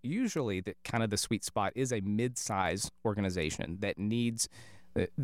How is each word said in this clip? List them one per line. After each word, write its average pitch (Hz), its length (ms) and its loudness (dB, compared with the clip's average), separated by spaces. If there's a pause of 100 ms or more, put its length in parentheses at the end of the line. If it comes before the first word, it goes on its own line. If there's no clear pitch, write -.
Usually 143 580 0
the, 92 140 -6 (100)
kind 117 180 2
of 110 60 2
the 104 80 0
sweet - 280 0
spot 98 300 0
is 123 200 0
a 107 80 0
mid-size 101 880 0 (160)
organization 92 760 0
that 101 160 0
needs, 113 540 0 (500)
uh, 90 60 2 (180)